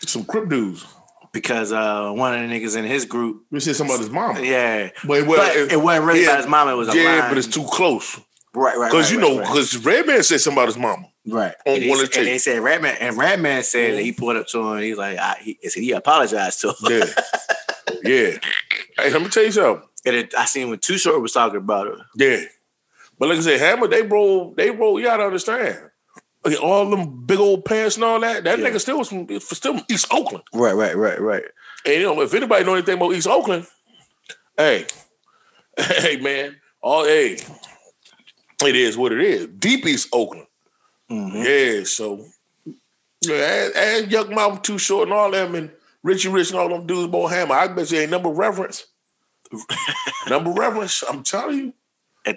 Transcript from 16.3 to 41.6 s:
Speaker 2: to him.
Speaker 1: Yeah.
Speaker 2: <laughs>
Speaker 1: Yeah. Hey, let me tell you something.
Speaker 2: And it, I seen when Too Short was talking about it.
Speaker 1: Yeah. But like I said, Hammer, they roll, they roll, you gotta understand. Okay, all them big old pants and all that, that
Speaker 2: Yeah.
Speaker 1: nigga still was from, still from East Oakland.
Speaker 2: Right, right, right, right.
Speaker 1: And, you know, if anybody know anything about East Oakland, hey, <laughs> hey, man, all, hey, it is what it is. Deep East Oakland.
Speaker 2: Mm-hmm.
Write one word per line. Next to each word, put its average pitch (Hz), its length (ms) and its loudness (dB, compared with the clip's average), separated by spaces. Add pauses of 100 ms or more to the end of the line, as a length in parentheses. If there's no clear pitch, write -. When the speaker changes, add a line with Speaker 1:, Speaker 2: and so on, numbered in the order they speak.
Speaker 2:
to 104 80 0
him. - 40 -4 (140)
Speaker 1:
Yeah. 113 160 2
Speaker 2:
<laughs> - 1000 -6
Speaker 1:
Yeah. 110 360 2 (580)
Hey, 143 140 2
let 156 100 2
me 180 80 -4
tell 220 160 4
you 220 80 2
something. 147 340 2 (200)
Speaker 2:
And 120 100 2
it, 117 220 -4
I 117 80 0
seen 127 240 -2
when 107 80 -6
Too - 180 -2
Short 160 240 2
was 113 120 -4
talking 110 260 2
about 101 300 -2
it. 101 100 -10 (180)
Speaker 1:
Yeah. 127 280 4 (760)
But 135 100 2
like 165 100 2
I 160 40 -2
said, 147 180 2
Hammer, 208 280 2
they 226 140 4
roll, 196 540 2
they 190 140 2
roll, 214 280 0
you 233 80 -2
gotta 226 180 2
understand. 202 540 -4 (680)
Okay, 151 120 2
all 196 320 2
them 151 380 -4
big 190 140 4
old 196 240 4
pants 220 320 0
and 220 80 0
all 226 160 2
that, 226 240 -2
that 202 160 2
Speaker 2:
Yeah. 254 80 0
Speaker 1:
nigga 220 120 -2
still 277 180 -4
was 247 100 -4
from, 185 180 -10 (140)
still 262 380 -4
from - 120 -8
East - 220 0
Oakland. - 320 -2 (100)
Speaker 2:
Right, 113 200 4
right, 98 220 0
right, 101 240 0
right. 104 220 0 (420)
Speaker 1:
And, 147 100 2
you 165 80 2
know, 156 180 0
if 139 140 0
anybody 214 300 4
know 185 100 2
anything 185 200 0
about 175 200 0
East 170 120 -2
Oakland, 208 400 2 (920)
hey, 147 300 2 (500)
<laughs> - 400 -20
hey, 165 420 0
man, 139 360 -4 (260)
all, 151 240 2
hey, 147 340 2 (1300)
it 131 120 4
is 117 200 2
what 120 160 0
it 113 80 -2
is. 147 280 0
Deep 208 380 -2
East 143 260 -2
Oakland. 101 340 -2 (640)
Speaker 2:
Mm-hmm. 104 320 -6 (360)